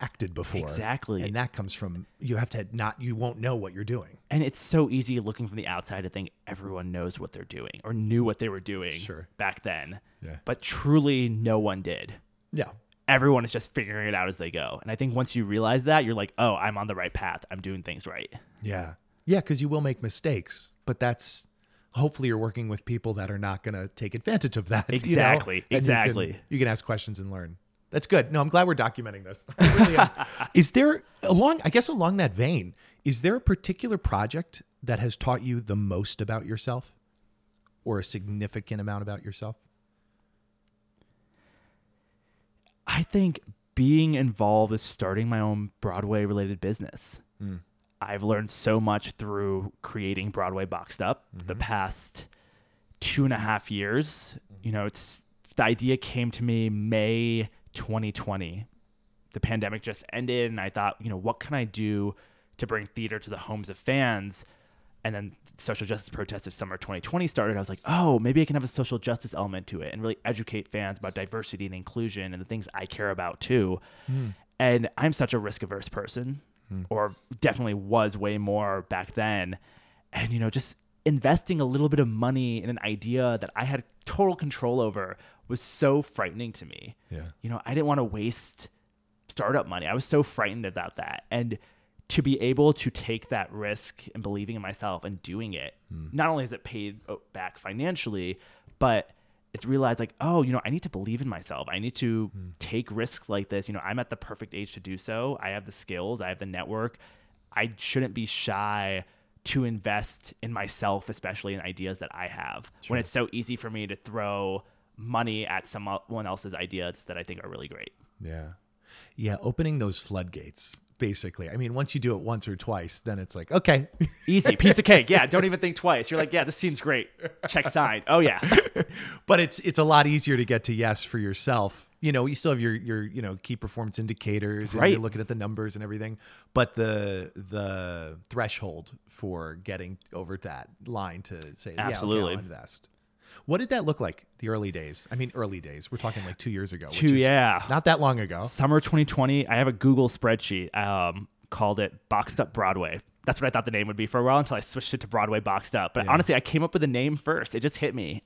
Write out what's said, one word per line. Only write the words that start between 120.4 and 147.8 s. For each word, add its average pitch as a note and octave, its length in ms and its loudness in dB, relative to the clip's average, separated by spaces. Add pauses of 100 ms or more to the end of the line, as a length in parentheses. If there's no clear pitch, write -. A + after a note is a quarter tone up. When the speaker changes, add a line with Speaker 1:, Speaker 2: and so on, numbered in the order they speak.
Speaker 1:
basically. G2 500 -4
I F#2+ 80 -8
mean, A#2+ 160 -4
once C#3 220 -4
you C#3+ 40 -2
do A#2+ 160 2
it F2 60 -6
once A2+ 260 -4
or G2 80 -4
twice, F2+ 460 -6
then G#2 180 -4
it's - 160 -10
like, E2+ 160 -8
"Okay." D3+ 360 6 (120)
<laughs> - 280 -2
Speaker 2:
Easy, F#3 280 6
piece G3 240 10
of - 60 2
cake. D#3 240 10
Yeah, F3 160 8
don't F3+ 200 4
even F#3 140 0
think F3 160 0
twice. D#3+ 360 2
You're D#3+ 80 2
like, D#3 120 0
"Yeah, E3 120 4
this D3+ 120 -2
seems D#3+ 240 0
great. C3+ 300 0 (400)
Check C#3+ 180 2
signed. A#2+ 400 2
Oh, E3 120 8
yeah." C3 200 6
Speaker 1:
<laughs> G3 440 4 (420)
But F#3 140 8
it's, E3 200 0
it's D#3+ 200 0
a D#3 40 6
lot D3 220 8
easier D3 320 4
to A#2+ 80 2
get A#2 200 0
to A#2+ 80 0
yes A2 300 0
for - 140 -6
yourself. G#2 720 0 (120)
You D3+ 100 2
know, B2+ 160 2
you C#3+ 80 -2
still D#3+ 160 2
have B2 100 2
your, A2+ 140 2
your, A2+ 280 -2
you G#2+ 180 -6
know, F#2+ 200 -4
key B2 140 -6
performance A2 420 -8
indicators, G#2 760 -2
and A2 80 0
Speaker 2:
Right. F#3+ 100 6
Speaker 1:
you're A2+ 80 4
looking A2 220 -4
at G#2+ 60 -8
the B2 80 -6
numbers A2 400 -6
and G#2 80 -10
everything. G#2+ 360 -8 (340)
But B2 220 2
the, G#2 600 -2
the F#2 840 -8 (100)
threshold G2+ 640 -6 (160)
for E2 480 -8
getting F#2 420 -12 (140)
over F#2 260 -10
that C#2+ 320 -12 (160)
line F#2+ 380 -8
to D#2 320 -16
say, - 160 -16
"Yeah, E2 40 -16
okay, G#2 120 -4
I'll - 60 -2
Speaker 2:
Absolutely. G#2 400 0
Speaker 1:
invest." - 560 -12 (560)
What D#3+ 120 2
did A#3+ 120 -4
that A#3+ 160 0
look D3+ 140 0
like, F2 260 -4 (140)
the A2 100 -4
early G#2 220 -2
days? D#2 400 -10
I A#2+ 40 -6
mean, B2+ 180 -4
early G2 260 -4
days. D2+ 320 -14
We're B2 60 -6
talking, G#2+ 260 -4
like, F2+ 140 -10
two A#2+ 140 -4
years F#2+ 200 -4
ago, E2 160 -10
which D2+ 120 -6
Speaker 2:
Two, D3 160 8
Speaker 1:
is C3 80 6
Speaker 2:
yeah. B2 440 6
Speaker 1:
not D3 180 0